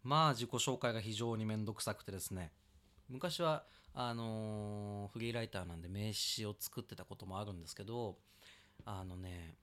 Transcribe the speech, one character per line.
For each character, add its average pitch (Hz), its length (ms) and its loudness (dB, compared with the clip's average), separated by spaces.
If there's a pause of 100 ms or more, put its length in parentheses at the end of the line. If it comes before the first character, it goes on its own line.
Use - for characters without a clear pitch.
ま 151 260 8
あ - 20 6
自 117 140 2
己 - 40 -10
紹 123 280 4
介 120 160 4
が 113 60 2
非 107 140 -2
常 113 240 2
に 110 80 2
め 110 100 2
ん 107 80 2
ど 107 100 0
く - 80 -6
さ 107 140 0
く - 80 -16
て 98 80 -6
で 95 80 -4
す - 120 -4
ね、 90 200 -2 (580)
昔 151 300 -2
は 156 240 4 (300)
あ 120 200 0
の 104 960 -2
ー、 - 60 -10
フ 113 60 -4
リ 117 120 0
ー 113 40 -2
ラ 117 80 2
イ 110 40 -2
タ 92 160 -2
ー 87 40 -4
な 85 80 -4
ん 82 60 -6
で 87 60 -8
名 104 240 0
刺 - 340 0
を 104 140 -2
作 - 220 -4
っ - 20 -10
て - 120 -12
た 90 100 -10
こ 98 100 -10
と - 100 -10
も 95 140 -2
あ 107 60 -2
る 104 80 -4
ん 87 80 -6
で 78 60 -10
す - 80 -10
け 101 100 -8
ど、 113 320 -2 (680)
あ 95 200 -4
の 90 100 -6
ね 87 480 -8